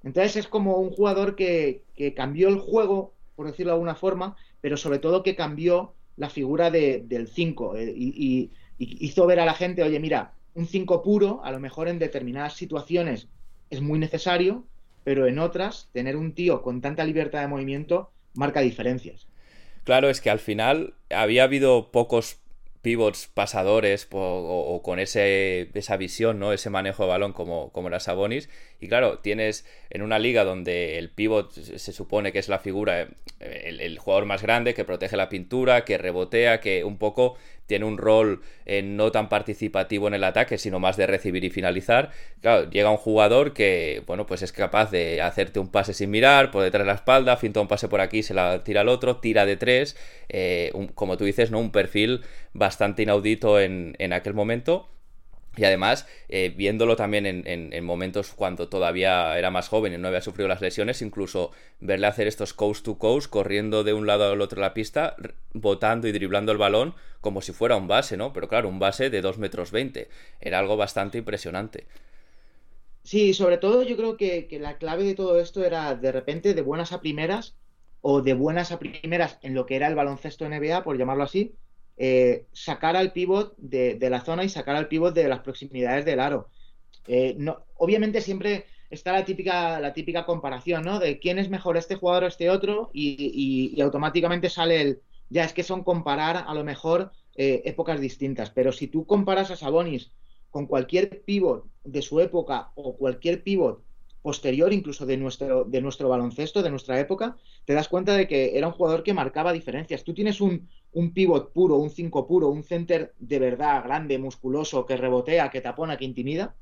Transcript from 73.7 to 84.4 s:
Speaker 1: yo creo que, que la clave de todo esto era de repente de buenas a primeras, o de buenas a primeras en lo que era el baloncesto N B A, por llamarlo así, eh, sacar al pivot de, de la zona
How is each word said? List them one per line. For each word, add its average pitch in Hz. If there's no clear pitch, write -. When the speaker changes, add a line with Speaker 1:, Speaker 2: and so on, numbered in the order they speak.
Speaker 1:
yo 247
creo 220
que, 180
que 151
la 147
clave 165
de 196
todo 180
esto 180
era 160
de 127
repente 160
de 160
buenas 160
a 175
primeras, 160
o 139
de 131
buenas 160
a 170
primeras 165
en 131
lo 131
que 135
era 147
el 160
baloncesto 143
N 151
B 156
A, 180
por 143
llamarlo 135
así, 202
eh, 127
sacar 160
al 185
pivot 190
de, 127
de 127
la 123
zona 165